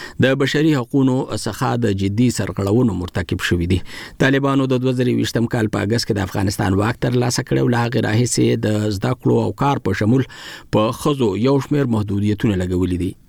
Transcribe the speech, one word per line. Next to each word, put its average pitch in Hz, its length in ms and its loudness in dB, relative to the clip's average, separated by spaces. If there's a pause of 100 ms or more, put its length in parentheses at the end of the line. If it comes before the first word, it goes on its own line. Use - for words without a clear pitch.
(240)
د 135 180 2
بشري 147 340 2
حقونو 131 420 2 (260)
څخه 120 400 -2
د 104 80 2 (100)
جدي 104 360 2
سرغړونو 98 640 0
مرتکب 87 480 -4
شوي 87 240 0
دي. 85 60 2 (440)
طالبانو 135 480 2
د 127 140 0
دوه 127 160 0
زره 123 120 2
یوویشتم 117 420 -2
کال 110 200 0
په 101 80 -2
اګست 113 240 -2
کې 113 100 0
د 95 120 -2
افغانستان 98 520 0
واک 117 240 -2
ترلاسه 123 420 0
کړی 135 120 0
او 135 80 0
له 117 160 2
هغې 117 240 -2
راهیسې 120 380 2 (100)
د 107 400 0
زده 120 240 -2
کړو 123 240 2
او 101 80 -2 (100)
کار 139 240 0
په 101 160 -2
شمول 127 260 2 (460)
په 110 240 2
ښځو 135 340 0 (140)
یو 139 100 4 (120)
شمېر 135 280 0
محدودیتونه 101 680 0
لګولي 90 420 0
دي. - 80 -6 (140)